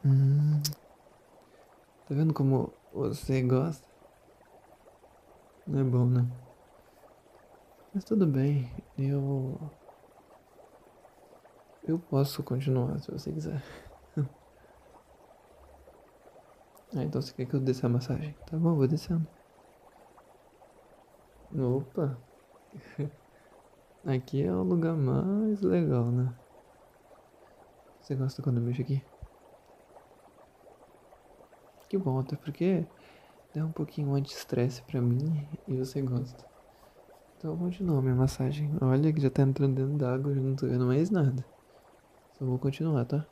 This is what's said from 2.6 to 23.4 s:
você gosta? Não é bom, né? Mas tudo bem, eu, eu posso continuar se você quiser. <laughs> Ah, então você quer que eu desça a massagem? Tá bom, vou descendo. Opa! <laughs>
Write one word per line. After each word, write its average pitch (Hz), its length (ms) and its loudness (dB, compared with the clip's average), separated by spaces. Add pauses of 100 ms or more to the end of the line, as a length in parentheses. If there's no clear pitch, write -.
você 131 500 -2
gosta? 131 440 0 (1800)
Não 143 160 -2
é 135 40 4
bom, 123 220 4
né? 123 200 4 (1700)
Mas 196 100 -4
tudo 202 220 4
bem, 135 420 2 (300)
eu, 139 640 -2 (2250)
eu 160 120 0
posso 139 440 -2
continuar 135 560 -2
se - 120 -10
você 147 220 -8
quiser. 156 300 -6 (540)
<laughs> 139 120 -2 (2750)
Ah, 147 120 -2
então 151 180 -2
você - 100 -10
quer 127 140 -8
que 127 80 -6
eu 135 60 2
desça 127 260 0
a - 20 2
massagem? 127 460 -2 (160)
Tá 160 60 -6
bom, 165 180 2
vou 135 140 4
descendo. 165 360 0 (2250)
Opa! 131 600 -2 (800)
<laughs> 147 100 -4 (960)